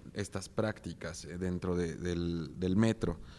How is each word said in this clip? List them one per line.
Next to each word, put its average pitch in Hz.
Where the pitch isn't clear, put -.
estas 98
prácticas, 87
eh, 80
dentro 90
de, 87
del, 85
del 92
metro. 107